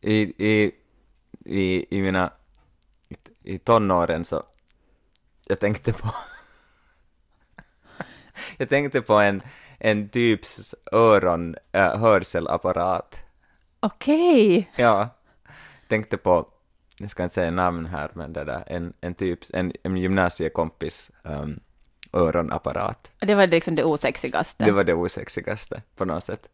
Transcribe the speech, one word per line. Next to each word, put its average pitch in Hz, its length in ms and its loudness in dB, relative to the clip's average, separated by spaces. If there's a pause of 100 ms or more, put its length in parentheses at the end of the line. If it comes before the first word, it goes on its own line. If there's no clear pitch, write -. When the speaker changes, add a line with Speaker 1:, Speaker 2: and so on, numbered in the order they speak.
Speaker 1:
i, 104 500 0
i, 107 200 4 (720)
i, 92 520 -2
i 98 40 -2
mina, 95 300 0 (1120)
i 95 140 -10
tonåren 87 680 2
så - 180 -6 (1040)
jag 95 120 -2
tänkte 107 340 -2
på - 140 -6
<laughs> 110 60 -4 (2500)
jag 131 120 -6
tänkte 139 320 0
på 110 120 2
en, 101 280 4 (360)
en 104 320 0
typs 113 680 -2 (160)
öron, 92 640 4 (160)
äh, 95 280 2
hörselapparat. 92 1200 0 (560)
Speaker 2:
Okej. 240 960 4
Speaker 1:
Ja. 113 340 4 (760)
Tänkte 107 300 -2
på, 87 300 2 (500)
jag 104 120 -14
ska 90 140 -8
inte 87 120 -6
säga 85 160 -2
namn 87 340 -2
här, 76 280 -10
men 82 200 -14
det 78 100 -8
där, 71 240 -8
en, 87 340 -8
en 90 140 -8
typ, 90 240 -4 (140)
en, 92 200 -2 (100)
en 92 140 -4
gymnasiekompis, 87 1120 -2 (120)
ehm, 73 360 -10 (540)
öronapparat. - 1000 -2 (100)
Speaker 2:
Och 208 60 -2
det 208 80 4
var 196 120 6
liksom 165 280 2
det 151 80 0
osexigaste. - 840 -2
Speaker 1:
Det 107 60 4
var 98 120 2
det 85 100 2
osexigaste - 880 -6 (140)
på 98 100 -4
något 87 180 -6
sätt. - 300 -12